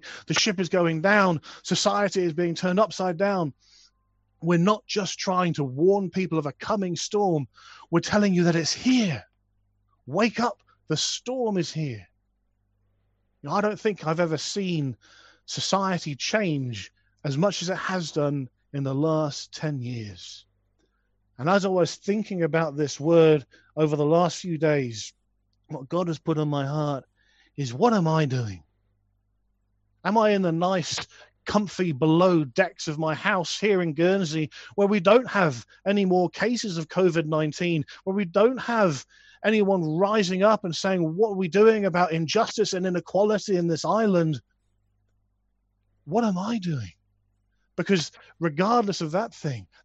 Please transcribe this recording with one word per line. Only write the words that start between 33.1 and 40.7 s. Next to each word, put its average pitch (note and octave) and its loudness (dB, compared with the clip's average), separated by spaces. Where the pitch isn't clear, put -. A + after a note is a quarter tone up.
house F#3+ -2
here G3 2
in E3 -2
Guernsey, D#3+ 0
where G3+ 4
we G#3 2
don't G#3 4
have D#3 0
any G3+ 2
more F3+ 2
cases G#3+ -4
of D#3 -6
covid E3+ 2
nineteen, D#3 -2
where F#3+ -4
we G3+ -2
don't G#3+ 2
have G3+ 0
anyone F#3+ 2
rising G3 0
up G#3+ 4
and E3 -6